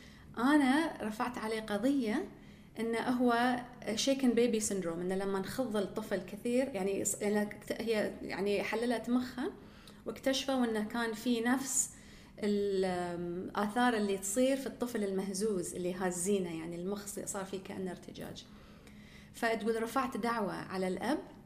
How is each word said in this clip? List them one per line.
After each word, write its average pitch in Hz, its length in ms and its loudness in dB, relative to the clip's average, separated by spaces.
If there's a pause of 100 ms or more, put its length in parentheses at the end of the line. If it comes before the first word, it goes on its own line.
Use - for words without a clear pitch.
(380)
أنا 285 540 6 (100)
رفعت 226 360 -4
عليه 220 220 -2
قضية 220 680 2 (520)
إن 226 140 0
هو 247 680 4 (260)
shaken 254 500 2
baby 226 320 4
syndrome، 170 320 -2
إن 180 120 -2
لما 196 260 0
نخض 214 380 -2
الطفل 202 460 -2
كثير، 240 460 0
يعني، 196 360 -2
ص-، - 180 -2
يعني، 208 240 2
كت-، - 360 -6
هي، 214 300 0 (100)
يعني، 202 400 0
حللت 226 480 0
مخه 254 400 0 (560)
واكتشفوا 262 580 0
إنه 220 200 2
كان 226 280 -2
في 226 280 0
نفس 254 500 2 (480)
ال-، 202 460 2
آم، 175 720 -2
آثار 240 380 4
اللي 196 240 2
تصير 254 380 4
في 269 100 -2
الطفل 233 380 -2
المهزوز 190 720 0
اللي 180 200 -2
هازينه، 180 640 0
يعني، 165 180 -8
المخ 196 300 -4
ص-، - 180 -8
صار 196 200 -6
فيه 190 140 -8
كأنه 190 320 -6
ارتجاج. - 540 -12 (880)
فتقول: 226 480 0
"رفعت 247 340 -2
دعوة 214 360 0
على 185 360 -4
الأب 214 300 0 (260)